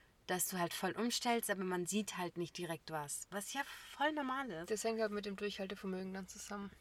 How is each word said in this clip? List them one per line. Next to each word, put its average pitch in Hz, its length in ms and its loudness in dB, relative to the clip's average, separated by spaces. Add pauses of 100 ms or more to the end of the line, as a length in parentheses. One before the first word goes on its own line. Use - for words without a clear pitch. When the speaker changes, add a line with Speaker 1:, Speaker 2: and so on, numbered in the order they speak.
(260)
Speaker 1:
dass 180 220 2
du 190 100 0
halt 170 160 2
voll 185 180 2
umstellst, 233 580 2
aber 196 140 0
man 180 220 2
sieht 202 320 0
halt 175 180 -2
nicht 170 220 -2
direkt 165 320 -4
was, 151 400 -2
was 202 220 -4
ja 269 120 0
voll - 480 0
normal 269 380 0
ist. 165 200 -2
Speaker 2:
Das 214 140 2
hängt 226 160 4
halt 214 120 4
mit 208 140 -2
dem 202 100 -4
Durchhaltevermögen 190 760 -2
dann 190 160 -6
zusammen. 202 420 -8 (100)